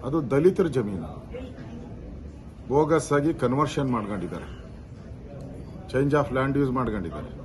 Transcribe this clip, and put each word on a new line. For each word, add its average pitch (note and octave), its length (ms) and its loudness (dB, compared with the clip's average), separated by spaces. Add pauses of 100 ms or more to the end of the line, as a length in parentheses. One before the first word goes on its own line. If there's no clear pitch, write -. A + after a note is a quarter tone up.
ಅದು D3 120 0 (140)
ದಲಿತರ E3+ 440 6
ಜಮೀನು, G2+ 340 0 (1600)
ಬೋಗಸ್ D3+ 480 6
ಆಗಿ D3 160 4
ಕನ್ವರ್ಷನ್ C3+ 640 2
ಮಾಡ್ಕೊಂಡಿದ್ದಾರೆ, F2 520 -4 (1400)
ಚೇಂಜ್ C#3 240 4
ಆಫ್ C3+ 180 4
ಲ್ಯಾಂಡ್ C3+ 240 2
ಯೂಸ್ C#3 140 4
ಮಾಡ್ಕೊಂಡಿದ್ದಾರೆ G2 600 -2 (140)